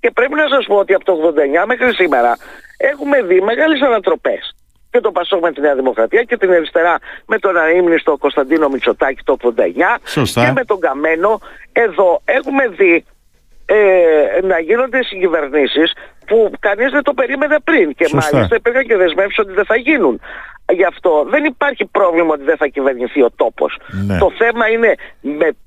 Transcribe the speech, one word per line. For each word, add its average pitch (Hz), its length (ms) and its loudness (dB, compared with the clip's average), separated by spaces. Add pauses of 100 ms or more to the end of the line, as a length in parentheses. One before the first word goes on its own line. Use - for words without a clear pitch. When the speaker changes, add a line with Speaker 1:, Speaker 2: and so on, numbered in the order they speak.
Speaker 1:
Και 240 100 0
πρέπει 269 240 -2
να 302 140 0
σας 262 180 0
πω 196 100 0
ότι 196 180 2
από 180 100 -2
το 196 80 0
ογδόντα 156 300 0
εννιά 156 240 0
μέχρι 240 280 0
σήμερα 123 420 0 (400)
έχουμε 285 460 0
δει 185 180 4
μεγάλες 262 400 0
ανατροπές. 190 760 -2 (360)
Και 240 100 2
το 220 120 0
πασόκ 175 300 -2
με 165 100 0
τη 139 80 -10
Νέα 143 140 2
Δημοκρατία 131 480 0
και 240 140 -2
την 190 140 0
αριστερά 165 460 2 (300)
με 220 120 -2
τον 190 180 0
αείμνηστο 165 600 2
Κωνσταντίνο 147 520 0
Μητσοτάκη 135 560 -2
το 143 80 0
ογδόντα 120 320 0
εννιά 175 420 -2
Speaker 2:
Σωστά. 120 380 -2
Speaker 1:
και 123 80 2
με 254 120 -2
τον 202 160 -2
Καμένο. 160 580 0 (340)
Εδώ 196 520 2
έχουμε 269 440 -2
δει, 170 360 2 (640)
ε, 196 100 2 (680)
να 185 120 0
γίνονται 233 460 -2
συγκυβερνήσεις 156 880 0 (340)
που 214 240 2 (100)
κανείς 214 300 -2
δεν 277 120 0
το 285 120 0
περίμενε 269 500 -2
πριν. 214 300 2
Και 170 140 0
Speaker 2:
Σωστά. - 240 0
Speaker 1:
μάλιστα 123 240 2
υπήρχαν 240 300 -2
και 233 100 2
δεσμεύσεις 196 420 0
ότι 202 140 -4
δεν 190 120 0
θα 220 120 -2
γίνουν. 233 440 0 (520)
Γι' 185 120 2
αυτό 165 440 0
δεν 294 160 0
υπάρχει 277 420 -4
πρόβλημα 170 480 0
ότι 143 100 -10
δεν 151 120 0
θα 151 100 -2
κυβερνηθεί 131 560 -2
ο 120 140 4
τόπος. - 420 -2 (280)
Speaker 2:
Ναι. 101 120 -2
Speaker 1:
Το 185 200 2
θέμα 226 300 0
είναι 226 260 2 (260)
με - 280 -2 (180)